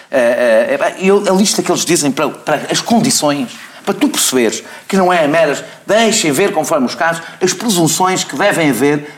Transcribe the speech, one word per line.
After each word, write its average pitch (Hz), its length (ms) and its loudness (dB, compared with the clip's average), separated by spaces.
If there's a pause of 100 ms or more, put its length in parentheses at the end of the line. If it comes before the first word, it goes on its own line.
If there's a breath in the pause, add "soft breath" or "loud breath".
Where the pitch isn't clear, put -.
(100)
eh, 120 680 2
eh, - 20 -
eh, 170 140 0 (120)
eu, 196 220 4
a 190 40 2
lista 190 300 2
que - 80 -2
eles 151 140 -2
dizem 147 260 0
para, 143 180 -2
para 139 320 -4 (100)
as 156 100 -2
condições, 147 760 0 (300 loud breath)
para 196 80 -2
tu 277 140 0
perceberes - 540 0 (260 loud breath)
que 196 80 0
não 180 160 4
é 170 120 2
a 143 40 2
meras, 151 340 0 (240 loud breath)
deixem 202 460 2
ver 180 200 2
conforme 151 340 0
os - 80 -6
casos, 165 280 -2 (200 loud breath)
as - 100 2
presunções 185 720 0
que - 120 -10
devem 165 340 2
haver, 143 360 0 (120)